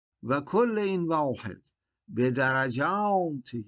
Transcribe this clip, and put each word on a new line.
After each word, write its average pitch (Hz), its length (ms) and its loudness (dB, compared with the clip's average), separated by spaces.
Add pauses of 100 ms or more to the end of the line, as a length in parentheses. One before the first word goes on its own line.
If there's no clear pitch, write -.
(240)
و 135 180 0
کل 214 360 2
این 190 300 0
واحد 143 540 -2 (460)
به 120 240 2
درجات 139 1200 0 (160)